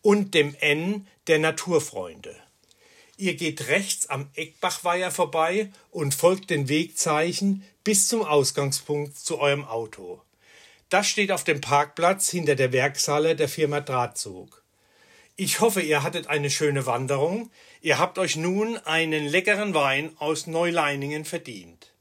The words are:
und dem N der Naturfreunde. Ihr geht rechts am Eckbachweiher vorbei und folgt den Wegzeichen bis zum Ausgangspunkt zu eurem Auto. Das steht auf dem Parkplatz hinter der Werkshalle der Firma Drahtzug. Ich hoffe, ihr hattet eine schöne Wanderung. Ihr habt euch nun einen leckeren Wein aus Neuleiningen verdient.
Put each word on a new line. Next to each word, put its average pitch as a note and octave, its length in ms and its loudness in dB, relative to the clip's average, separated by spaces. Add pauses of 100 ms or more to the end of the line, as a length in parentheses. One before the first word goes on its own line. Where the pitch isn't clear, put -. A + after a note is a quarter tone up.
und G3+ 320 4
dem C#3+ 280 4
N E3 440 0 (220)
der D#3 120 4
Naturfreunde. D#3 920 -2 (840)
Ihr F3+ 180 -2
geht C#3+ 320 -6
rechts G3 420 -2
am C#3+ 260 -6
Eckbachweiher F3 760 -2
vorbei F3 580 0 (220)
und C#3+ 240 -2
folgt F#3+ 340 2
den C#3+ 200 0
Wegzeichen E3+ 960 0 (180)
bis G#3 240 2
zum A3+ 160 0
Ausgangspunkt D3 920 0
zu D#3 200 -6
eurem C#3+ 280 0
Auto. G#2+ 560 -10 (680)
Das G3+ 200 2
steht G3 260 0
auf F3+ 100 -2
dem D3 160 2
Parkplatz D3 720 2
hinter D3+ 260 2
der B2+ 160 2
Werkshalle D3 640 2
der D3 140 0
Firma D3 320 0
Drahtzug. A#2+ 840 -6 (720)
Ich - 240 -2
hoffe, G3+ 220 4
ihr D3+ 220 2
hattet C#3+ 240 -4
eine C#3+ 220 -2
schöne C#3 360 0
Wanderung. C#3 680 -2 (300)
Ihr D3+ 160 2
habt F3+ 200 0
euch D#3 200 -2
nun G3+ 400 -2
einen D#3 500 -2
leckeren F#3+ 460 0
Wein D3 460 0
aus D3+ 280 -2
Neuleiningen D3+ 800 -2
verdient. G#2 760 -12